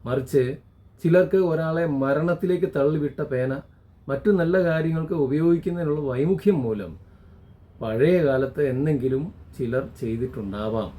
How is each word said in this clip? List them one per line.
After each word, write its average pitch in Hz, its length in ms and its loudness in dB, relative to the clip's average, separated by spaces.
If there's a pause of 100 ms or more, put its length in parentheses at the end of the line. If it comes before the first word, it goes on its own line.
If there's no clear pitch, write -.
മറിച്ച് 131 360 2 (600)
ചിലർക്ക് 180 360 4 (120)
ഒരാളെ 160 340 -2 (160)
മരണത്തിലേക്ക് 170 760 0
തള്ളിവിട്ട 147 420 0 (120)
പേന 131 200 -2 (580)
മറ്റു 139 200 0 (100)
നല്ല 170 160 2 (140)
കാര്യങ്ങൾക്ക് 160 560 -2
ഉപയോഗിക്കുന്നതിനുള്ള 160 760 0 (100)
വൈമുഖ്യം 170 540 2
മൂലം 101 260 -4 (920)
പഴയ 123 340 2 (100)
കാലത്ത് 135 360 0 (100)
എന്തെങ്കിലും 131 500 0 (340)
ചിലർ 127 260 -2 (180)
ചെയ്തിട്ടുണ്ടാവാം. 110 960 -4